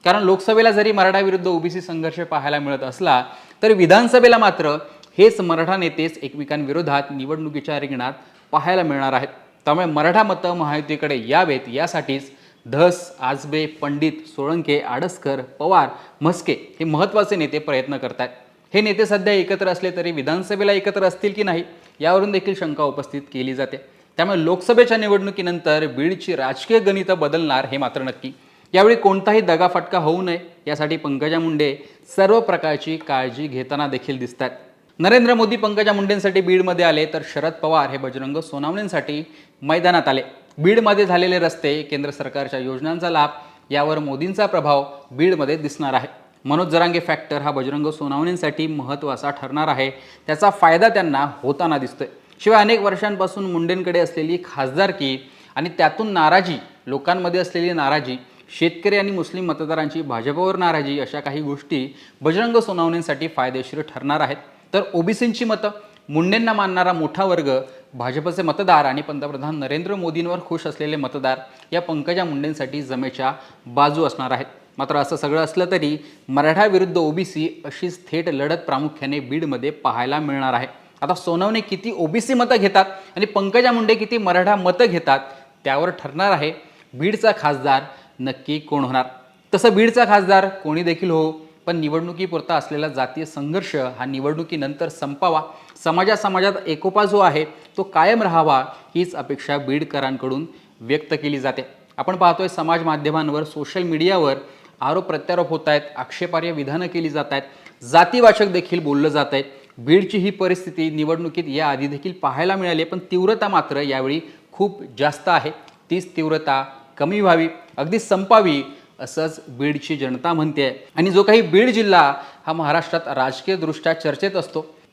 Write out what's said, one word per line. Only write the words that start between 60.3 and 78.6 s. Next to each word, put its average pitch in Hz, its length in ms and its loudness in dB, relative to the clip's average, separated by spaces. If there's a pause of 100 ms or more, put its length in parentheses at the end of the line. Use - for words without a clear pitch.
नाराजी, 151 440 0
अशा 147 200 -8
काही 143 200 -8
गोष्टी 143 540 -6 (260)
बजरंग 208 360 2
सोनावणेंसाठी 165 720 0
फायदेशीर 131 520 -4
ठरणार 143 400 -4
आहेत. 143 160 -2 (380)
तर 196 80 2 (120)
ओबीसींची 214 500 0
मतं, 214 260 -2 (380)
मुंडेंना 190 440 2
मानणारा 185 400 2
मोठा 165 320 -2
वर्ग, 170 260 0 (440)
भाजपचे 147 480 -4
मतदार 175 420 4
आणि 139 180 -2
पंतप्रधान 143 540 -8
नरेंद्र 151 380 -4
मोदींवर 170 520 -4
खुश 165 200 -6
असलेले 151 300 -6
मतदार 131 420 -4 (340)
या 170 80 0
पंकजा 170 440 -4
मुंडेंसाठी 147 580 -6
जमेच्या 131 500 -4 (340)
बाजू 147 380 2
असणार 131 260 -4
आहेत. 131 160 -4 (320)
मात्र 165 180 -2
असं 143 200 -2
सगळं 151 280 0
असलं 180 260 -2
तरी 151 260 -2 (320)
मराठा 156 380 4
विरुद्ध 185 300 2
ओबीसी 160 680 -2
अशीच - 460 -10
थेट 165 180 -2
लढत 151 380 -2